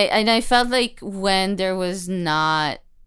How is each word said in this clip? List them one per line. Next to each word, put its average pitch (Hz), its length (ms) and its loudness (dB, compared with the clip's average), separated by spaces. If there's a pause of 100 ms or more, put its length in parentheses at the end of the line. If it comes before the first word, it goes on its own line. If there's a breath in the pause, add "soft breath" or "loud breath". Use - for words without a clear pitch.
and 214 280 2
I 226 100 2
felt 247 280 2
like 247 340 -2
when 196 540 0
there 185 180 -2
was 180 340 -4
not 156 720 0 (280)